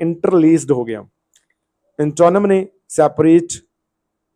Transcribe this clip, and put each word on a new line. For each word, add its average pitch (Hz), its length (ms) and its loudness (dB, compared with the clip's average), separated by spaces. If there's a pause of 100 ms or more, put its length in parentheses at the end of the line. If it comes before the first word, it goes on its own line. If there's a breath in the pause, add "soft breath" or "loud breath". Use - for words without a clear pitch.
ਇੰਟਰਲੇਸਡ 165 680 0
ਹੋ 123 120 -4
ਗਿਆ। 110 160 -10 (1040)
Antonym 175 440 2
ਨੇ 190 200 0 (200)
ਸੈਪਰੇਟ, 160 640 2 (880)